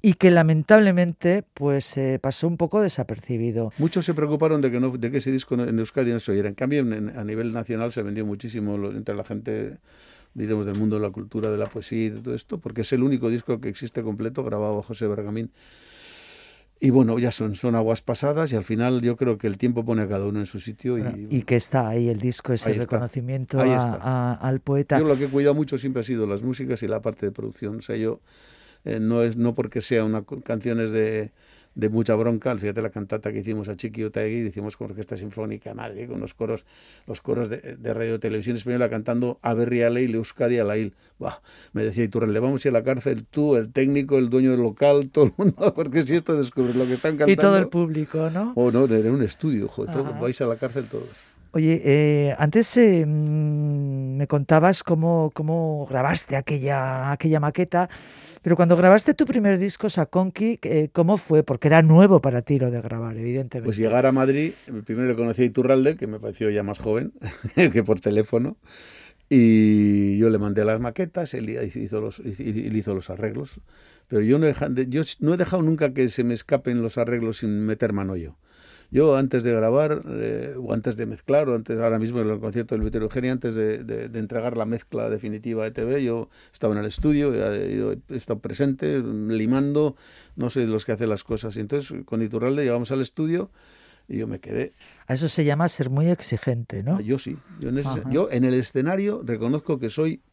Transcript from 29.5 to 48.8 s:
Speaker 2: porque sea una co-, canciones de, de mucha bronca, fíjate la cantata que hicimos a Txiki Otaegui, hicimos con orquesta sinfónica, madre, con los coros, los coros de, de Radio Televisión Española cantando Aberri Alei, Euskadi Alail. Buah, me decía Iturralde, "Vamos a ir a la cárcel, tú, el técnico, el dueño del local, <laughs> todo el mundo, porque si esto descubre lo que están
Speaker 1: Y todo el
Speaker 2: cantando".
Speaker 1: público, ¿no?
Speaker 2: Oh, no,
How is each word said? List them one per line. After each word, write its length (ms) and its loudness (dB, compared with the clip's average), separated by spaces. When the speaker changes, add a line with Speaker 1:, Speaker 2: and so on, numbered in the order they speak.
Speaker 2:
porque 280 -4
sea 240 0
una 160 -2
co-, 180 -12
canciones 500 -4
de, 420 -2
de 160 -2
mucha 260 2
bronca, 400 0
fíjate 260 -4
la 80 -4
cantata 400 -6
que 100 -6
hicimos 280 -6
a 80 -10
Txiki 280 -8
Otaegui, 440 -4
hicimos 280 -10
con 140 -12
orquesta 260 -12
sinfónica, 560 -10
madre, 360 -12
con 100 -10
los 160 -10
coros, 300 -6
los 140 -12
coros 280 -2
de, 280 -12
de 180 -6
Radio 240 -4
Televisión 380 -4
Española 320 -2
cantando 540 -4
Aberri 400 0
Alei, 300 2
Euskadi 460 -2
Alail. 360 -2
Buah, 220 -8
me 120 -2
decía 200 0
Iturralde, 360 0
"Vamos 240 0
a 40 2
ir 60 0
a 40 4
la 40 2
cárcel, 440 -2
tú, 280 2
el 160 2
técnico, 480 2
el 120 2
dueño 200 4
del 120 2
local, 460 4
<laughs> 40 -16
todo 140 6
el 100 0
mundo, 380 2
porque 280 0
si 140 0
esto 180 0
descubre 400 0
lo 120 2
que 80 0
están 200 -2
Speaker 1:
Y 100 8
todo 220 6
el 60 4
Speaker 2:
cantando". 60 -6
Speaker 1:
público, 600 -2
¿no? 260 -4
Speaker 2:
Oh, 160 4
no, 140 6